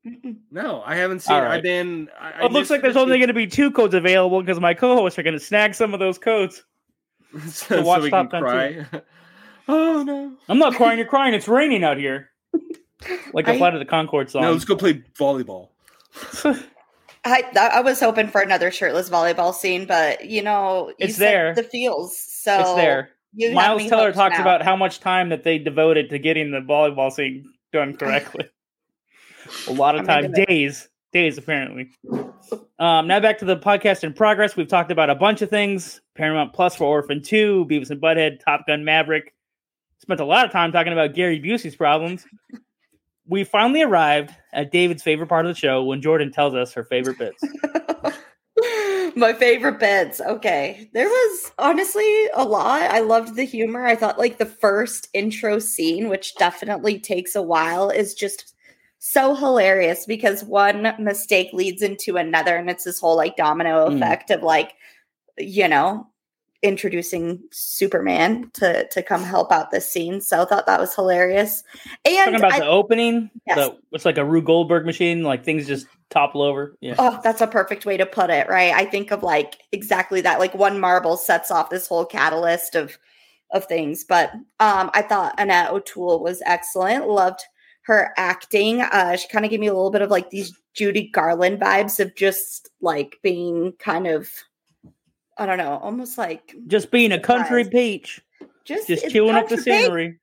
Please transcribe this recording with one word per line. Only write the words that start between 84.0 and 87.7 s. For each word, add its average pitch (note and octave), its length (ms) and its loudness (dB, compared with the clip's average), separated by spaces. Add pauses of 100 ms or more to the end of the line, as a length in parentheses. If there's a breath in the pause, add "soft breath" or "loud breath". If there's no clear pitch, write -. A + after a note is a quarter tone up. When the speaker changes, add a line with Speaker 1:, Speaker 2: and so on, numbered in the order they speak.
Speaker 1:
But, E3+ 260 2 (300)
um, G3 320 2
I G#3 80 4
thought G3+ 360 -2
Annette F#3+ 360 2
O'Toole F3+ 500 -2
was F3 220 -6
excellent. F#3+ 640 -2
Loved F#3 320 2 (460 soft breath)